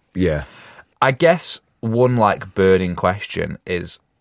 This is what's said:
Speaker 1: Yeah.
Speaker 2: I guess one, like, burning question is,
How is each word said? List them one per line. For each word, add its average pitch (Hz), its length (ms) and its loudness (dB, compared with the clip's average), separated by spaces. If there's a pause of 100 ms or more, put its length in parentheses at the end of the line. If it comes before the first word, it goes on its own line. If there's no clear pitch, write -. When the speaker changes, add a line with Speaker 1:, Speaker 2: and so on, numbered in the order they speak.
(140)
Speaker 1:
Yeah. 80 300 -2 (580)
Speaker 2:
I 135 100 2
guess 165 480 0 (200)
one, 120 380 0
like, 107 360 0
burning 92 420 2
question 90 680 -4
is, 87 320 -8 (240)